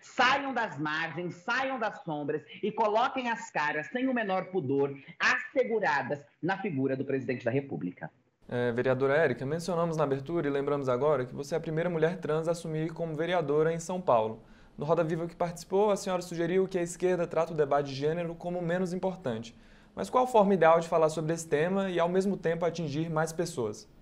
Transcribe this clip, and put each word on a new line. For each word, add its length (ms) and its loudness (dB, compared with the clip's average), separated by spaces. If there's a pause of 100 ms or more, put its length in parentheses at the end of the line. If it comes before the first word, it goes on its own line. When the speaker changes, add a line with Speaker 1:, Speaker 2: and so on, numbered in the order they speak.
Speaker 1:
saiam 520 2
das 240 -4
margens, 600 -4
saiam 420 -2
das 240 -4
sombras 400 -4 (180)
e 120 -2
coloquem 580 0
as 180 -6
caras, 380 -2
sem 220 -2
o 40 0
menor 340 0
pudor, 460 0 (280)
asseguradas 1000 0 (220)
na 160 0
figura 380 -2
do 80 -4
presidente 400 -4
da 80 2
República. 580 -4 (380)
Speaker 2:
É, 240 0
vereadora 420 2
Érica, 320 2
mencionamos 500 -2
na 60 2
abertura 460 0
e 20 0
lembramos 380 0
agora 360 2
que 100 -10
você 200 -6
é 40 0
a 20 0
primeira 280 -2
mulher 280 2
trans 320 -2
a 40 2
assumir 400 -4
como 220 -6
vereadora 580 2
em 60 -2
São 220 -6
Paulo. 420 2 (340)
No 80 -6
Roda 180 4
Viva 240 -2
que 80 -12
participou, 560 0
a 60 4
senhora 260 -2
sugeriu 460 0
que 100 -2
a 40 0
esquerda 440 0
trata 260 0
o 40 -4
debate 300 4
de 100 -8
gênero 400 -2
como 260 -4
menos 300 0
importante. 680 -4 (340)
Mas 160 -6
qual 140 4
a 60 2
forma 260 6
ideal 240 8
de 80 0
falar 220 4
sobre 240 -2
esse 160 -6
tema 420 2
e, 80 0
ao 100 2
mesmo 280 2
tempo, 280 -2
atingir 460 -2
mais 220 0
pessoas? 680 -4